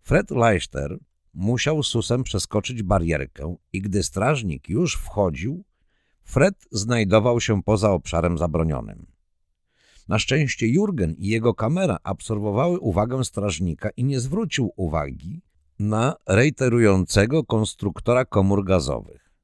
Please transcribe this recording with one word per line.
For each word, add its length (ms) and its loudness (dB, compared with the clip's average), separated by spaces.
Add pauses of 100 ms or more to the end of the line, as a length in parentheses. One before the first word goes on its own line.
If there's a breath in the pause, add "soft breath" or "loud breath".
Fred 300 0
Leichter 680 0 (340)
musiał 500 -2
susem 400 -2
przeskoczyć 600 -4
barierkę 720 -2 (180)
i 80 -6
gdy 220 -2
strażnik 680 -2
już 260 -2
wchodził, 680 -4 (600)
Fred 480 0
znajdował 680 2
się 220 0
poza 280 2
obszarem 460 0
zabronionym. 680 -2 (1000 soft breath)
Na 120 0
szczęście 480 0
Jurgen 500 2
i 100 -6
jego 260 2
kamera 500 0
absorbowały 760 -2
uwagę 440 0
strażnika 680 -4
i 140 -6
nie 160 -2
zwrócił 560 -2
uwagi 680 -6 (380)
na 360 0 (120)
rejterującego 1160 4
konstruktora 840 0
komór 400 2
gazowych. 680 -2 (100)